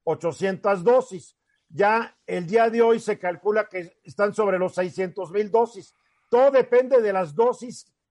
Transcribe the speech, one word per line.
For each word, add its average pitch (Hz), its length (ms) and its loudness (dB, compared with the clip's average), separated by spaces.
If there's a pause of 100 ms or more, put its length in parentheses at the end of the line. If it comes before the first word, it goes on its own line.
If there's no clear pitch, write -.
ochocientas 170 800 -4
dosis. 240 540 0 (320)
Ya 214 560 0
el 180 220 -6
día 226 220 2
de 233 120 0
hoy 226 180 4
se - 200 -6
calcula 202 500 -4
que 175 340 -14
están 202 300 -4
sobre 196 240 0
los 180 160 -4
seiscientos 180 580 -6
mil 202 200 -4
dosis. 226 420 -2 (340)
Todo 262 240 4
depende 254 500 4
de 214 100 0
las 180 240 -4
dosis 233 560 -4 (200)